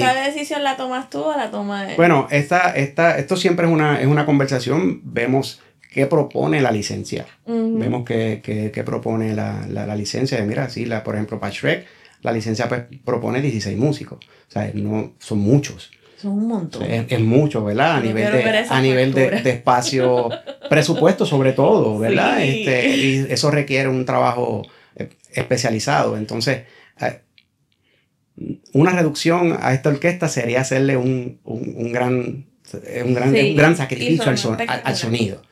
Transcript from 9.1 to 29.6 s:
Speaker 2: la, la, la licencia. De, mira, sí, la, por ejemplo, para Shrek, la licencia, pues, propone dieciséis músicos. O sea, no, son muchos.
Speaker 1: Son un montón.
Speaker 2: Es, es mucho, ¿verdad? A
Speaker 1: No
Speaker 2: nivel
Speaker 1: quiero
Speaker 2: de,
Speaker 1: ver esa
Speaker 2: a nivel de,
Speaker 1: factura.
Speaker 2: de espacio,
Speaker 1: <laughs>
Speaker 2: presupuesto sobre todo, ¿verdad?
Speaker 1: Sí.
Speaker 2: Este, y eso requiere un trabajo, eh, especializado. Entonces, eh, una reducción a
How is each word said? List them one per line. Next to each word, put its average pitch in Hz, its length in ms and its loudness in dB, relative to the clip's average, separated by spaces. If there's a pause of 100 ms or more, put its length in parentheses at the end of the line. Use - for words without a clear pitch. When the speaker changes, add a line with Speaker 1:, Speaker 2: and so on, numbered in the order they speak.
Speaker 2:
la, 104 360 -6
la, 104 160 -6
la 104 100 -6
licencia. 117 440 -4
De, 101 60 0
mira, 123 240 -2
sí, 117 160 -8
la, 110 180 -6
por 107 120 -6
ejemplo, 107 240 -6
para 101 140 -6
Shrek, - 320 -2 (360)
la 120 120 -2
licencia, 113 360 -2
pues, 120 140 -2 (220)
propone 120 360 -2
dieciséis 104 360 -2
músicos. - 420 -4 (280)
O - 40 -20
sea, 104 220 -4
no, 104 460 -4
son 107 200 -4
muchos. 117 520 0 (260)
Speaker 1:
Son 202 160 -6
un 208 160 -2
montón. 180 340 -6
Speaker 2:
Es, 113 260 -2
es 120 100 0
mucho, 120 440 2
¿verdad? 127 300 2
A 135 60 2
Speaker 1:
No 113 60 -2
Speaker 2:
nivel 110 180 0
Speaker 1:
quiero 208 140 2
Speaker 2:
de, 120 60 2
Speaker 1:
ver 110 120 2
esa 123 220 0
Speaker 2:
a 131 40 4
nivel 131 320 4
de, 135 80 4
Speaker 1:
factura. 120 200 2
Speaker 2:
de 131 100 2
espacio, 123 760 2 (200)
Speaker 1:
<laughs> - 200 -14
Speaker 2:
presupuesto 165 560 2
sobre 131 280 2
todo, 135 440 4
¿verdad? - 440 2
Speaker 1:
Sí. 139 180 0
Speaker 2:
Este, 131 360 2
y 135 340 2
eso 147 200 0
requiere 139 400 0
un 131 160 0
trabajo, 123 560 0 (360)
eh, - 120 -10 (240)
especializado. 120 840 0
Entonces, 113 460 -4 (380)
eh, 120 200 -6 (1500)
una 160 180 6
reducción 165 680 2
a 131 140 2